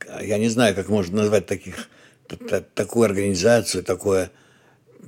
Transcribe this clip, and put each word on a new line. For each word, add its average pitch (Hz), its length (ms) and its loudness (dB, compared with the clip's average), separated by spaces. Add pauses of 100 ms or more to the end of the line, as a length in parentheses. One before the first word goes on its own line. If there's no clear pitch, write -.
(240)
я 104 160 0
не 113 100 2
знаю, 113 260 2
как 92 140 -4
можно 101 280 0
назвать 107 280 2
таких, - 440 -10 (380)
т-, - 100 -12
т-, 107 360 -4
такую 110 320 2
организацию, 98 800 2
такое, 92 460 0 (800)